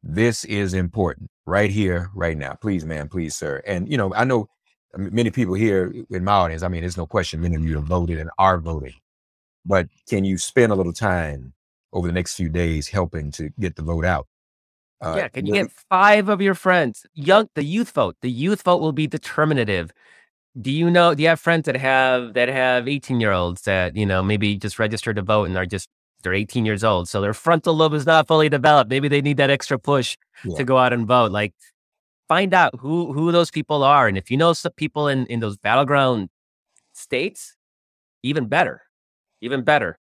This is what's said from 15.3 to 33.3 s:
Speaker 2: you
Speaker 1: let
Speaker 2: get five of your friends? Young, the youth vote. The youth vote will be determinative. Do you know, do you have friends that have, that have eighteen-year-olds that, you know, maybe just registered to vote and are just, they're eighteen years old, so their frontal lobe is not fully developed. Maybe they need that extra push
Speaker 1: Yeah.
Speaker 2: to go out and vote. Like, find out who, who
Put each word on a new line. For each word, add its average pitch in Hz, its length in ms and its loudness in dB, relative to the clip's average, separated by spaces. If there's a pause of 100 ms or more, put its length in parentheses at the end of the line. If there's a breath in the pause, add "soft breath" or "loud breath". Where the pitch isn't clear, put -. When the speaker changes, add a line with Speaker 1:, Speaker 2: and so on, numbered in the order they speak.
Speaker 2:
you 202 80 -2
Speaker 1:
let 202 120 2
Speaker 2:
get - 80 -10 (180)
five 202 400 4
of 196 100 0
your 196 140 2
friends? 170 580 0
Young, 185 420 2
the 147 100 -4
youth 196 260 -4
vote. 101 320 0
The 127 80 -2
youth 156 320 -2
vote 180 180 2
will 156 120 -2
be 151 140 -2
determinative. 120 840 -2 (680 soft breath)
Do 123 120 -6
you 165 200 2
know, 170 240 6
do 143 80 -2
you 165 60 4
have 165 120 2
friends 165 260 0
that 127 100 -2
have, 131 580 2
that 123 140 2
have 127 400 0
eighteen-year-olds 107 720 -2
that, 92 320 -2
you 104 120 0
know, 92 160 0
maybe 104 340 0
just 101 220 -8
registered 110 380 -2
to 101 60 -4
vote 107 220 2
and 92 120 -4
are 92 100 -2
just, 90 220 -8 (340)
they're 92 120 -2
eighteen 107 320 -2
years 107 180 -2
old, 92 240 2
so 98 140 -4
their 101 100 -2
frontal 165 420 0
lobe 156 200 2
is 143 100 -2
not 160 220 4
fully 156 240 4
developed. 139 400 4
Maybe 139 180 0
they 143 140 2
need 143 160 0
that 139 100 4
extra 135 300 0
push 147 400 0 (260 loud breath)
Speaker 1:
Yeah. 90 120 -6
Speaker 2:
to 143 80 -2
go 131 120 2
out 127 160 4
and 117 140 -2
vote. 117 260 4
Like, 104 220 -2 (720)
find 180 240 2
out 165 260 4
who, 147 360 -4
who 160 180 0